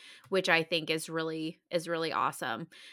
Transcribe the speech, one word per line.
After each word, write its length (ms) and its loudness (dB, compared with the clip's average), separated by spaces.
which 200 2
I 140 6
think 260 0
is 200 0
really, 520 -4
is 180 0
really 240 0
awesome. 540 0